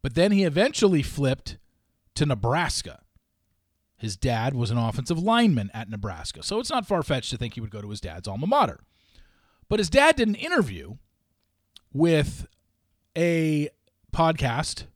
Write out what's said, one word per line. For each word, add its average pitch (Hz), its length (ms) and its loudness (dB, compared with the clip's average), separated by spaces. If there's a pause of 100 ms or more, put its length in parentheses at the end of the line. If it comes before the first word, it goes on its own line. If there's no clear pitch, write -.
But 120 140 -6
then 185 160 4
he 196 120 4
eventually 180 600 4
flipped - 540 -4 (580)
to 151 100 0
Nebraska. 123 760 -2 (920)
His 104 220 -8
dad 123 380 -2
was 117 160 -2
an 120 60 0
offensive 123 420 -2
lineman 190 540 2
at 110 160 -10
Nebraska, 98 540 -8
so 214 160 -4
it's 233 120 -6
not 247 160 -2
far-fetched 156 420 -2
to 123 80 -6
think 117 160 -6
he 117 80 -10
would 107 80 -10
go 104 120 -12
to 104 80 -12
his 104 120 -10
dad's 85 260 -12
alma 110 200 -4
mater. 240 320 2 (920)
But 214 100 0
his 180 100 0
dad 277 280 6
did 233 100 2
an 208 80 0
interview 120 600 -2 (1000)
with 156 540 2 (720)
a 160 520 2 (420)
podcast. 160 760 -2 (100)